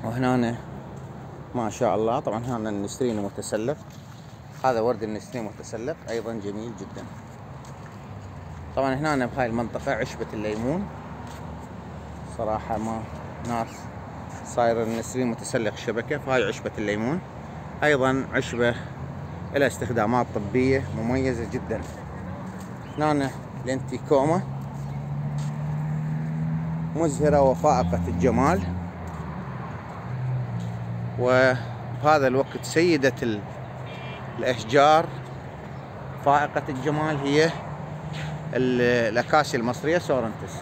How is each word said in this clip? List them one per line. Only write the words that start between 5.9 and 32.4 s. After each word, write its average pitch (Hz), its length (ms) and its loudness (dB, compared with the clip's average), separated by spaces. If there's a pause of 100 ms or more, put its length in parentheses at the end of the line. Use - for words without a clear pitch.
ايضا 113 240 -4
جميل 107 460 -6
جداً. 98 240 -10 (1700)
طبعًا 135 180 2
هنا 139 320 2
بهاي 123 200 0
المنطقه 117 480 -2
عشبه 113 400 -4
الليمون، 113 520 -2 (1500)
صراحه 107 400 0
ما 113 240 -2 (460)
ناس 117 200 0 (760)
صاير 117 380 4
النسرين 113 440 -2
متسلق 110 500 -2
شبكه، 117 400 -2
فهاي 131 260 2
عشبه 107 340 -2
الليمون 110 420 0 (640)
ايضا 131 500 4
عشبه 120 420 2 (800)
لها 139 120 6
استخدامات 117 580 2 (100)
طبيه 127 480 2 (140)
مميزه 120 560 0
جداً. 113 280 -4 (1160)
هنا 147 340 2 (340)
لينتيكوما 135 760 2 (2500)
مزهرة 147 460 6
وفائقة 131 680 6
الجمال، 131 540 4 (2500)
وبهذا 127 1080 6
الوقت 127 360 2